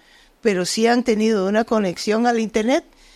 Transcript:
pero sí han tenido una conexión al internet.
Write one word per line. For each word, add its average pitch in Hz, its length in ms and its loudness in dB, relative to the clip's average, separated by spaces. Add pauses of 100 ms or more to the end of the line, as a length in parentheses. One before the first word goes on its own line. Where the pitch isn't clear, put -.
(400)
pero 185 240 0
sí 220 220 -2
han 240 160 2
tenido 214 460 0
una 185 160 0
conexión 214 640 -2
al 233 100 0
internet. 226 460 -2 (320)